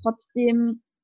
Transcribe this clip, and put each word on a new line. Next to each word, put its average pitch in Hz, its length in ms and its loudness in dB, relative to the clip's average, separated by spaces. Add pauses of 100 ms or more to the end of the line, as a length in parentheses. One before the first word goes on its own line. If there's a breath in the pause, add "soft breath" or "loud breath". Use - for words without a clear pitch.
trotzdem 233 760 -2 (220)